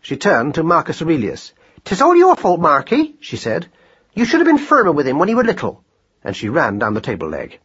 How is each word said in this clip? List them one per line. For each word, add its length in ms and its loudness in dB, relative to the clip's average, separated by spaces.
She 160 -8
turned 380 0
to 80 -2
Marcus 400 0
Aurelius. 500 -4
Tis 160 -6
all 140 4
your 220 6
fault, 240 0
Marky, 600 0
she 160 -14
said. 320 -6
You 100 0
should 160 0
have 60 4
been 120 4
firmer 340 2
with 160 0
him 100 0
when 100 2
he 60 0
were 100 2
little. 380 -4
And 140 -8
she 120 -8
ran 300 0
down 160 -2
the 60 -2
table 280 -6
leg. 360 -10